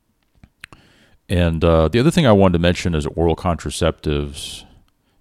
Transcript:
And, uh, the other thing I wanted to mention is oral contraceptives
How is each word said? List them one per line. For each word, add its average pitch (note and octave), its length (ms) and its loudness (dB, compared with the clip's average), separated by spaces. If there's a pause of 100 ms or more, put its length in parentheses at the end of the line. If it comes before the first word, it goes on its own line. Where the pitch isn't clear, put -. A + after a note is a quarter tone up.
(1300)
And, E2+ 360 0
uh, D#2+ 240 4
the E2 100 0
other C#3+ 140 2
thing E3 140 2
I A2 60 6
wanted G2 200 4
to E2+ 80 0
mention F2 340 -2
is D2+ 140 -4
oral D#2+ 280 0
contraceptives D2+ 1300 -6 (560)